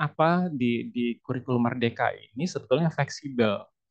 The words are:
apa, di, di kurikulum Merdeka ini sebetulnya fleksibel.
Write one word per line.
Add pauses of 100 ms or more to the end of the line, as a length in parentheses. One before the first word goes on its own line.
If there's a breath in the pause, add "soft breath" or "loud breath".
apa,
di,
di
kurikulum
Merdeka
ini
sebetulnya
fleksibel. (300)